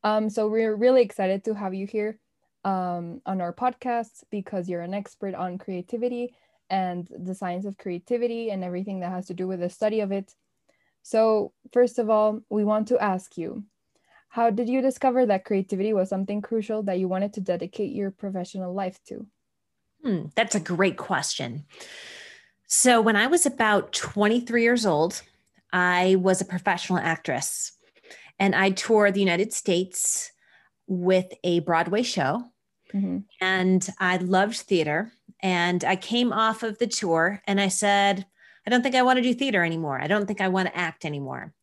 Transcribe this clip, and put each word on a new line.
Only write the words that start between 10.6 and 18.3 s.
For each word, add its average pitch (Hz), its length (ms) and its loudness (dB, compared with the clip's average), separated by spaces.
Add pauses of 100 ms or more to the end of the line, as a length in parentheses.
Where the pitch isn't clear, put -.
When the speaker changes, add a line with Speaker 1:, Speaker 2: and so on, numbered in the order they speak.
Speaker 1:
So 220 500 2 (180)
first 247 280 4
of 220 100 0
all, 214 400 4
we 208 160 0
want 214 240 0
to 247 100 2
ask 190 380 -2
you, 175 280 -8 (640)
how 233 180 2
did 226 220 0
you 262 100 2
discover 254 460 2
that 190 180 2
creativity 196 480 0
was 190 160 2
something 196 320 -4
crucial 214 440 -4
that 190 140 -2
you 190 80 0
wanted 190 280 -2
to 202 80 -6
dedicate 180 520 -4
your 196 160 -4
professional 190 600 -8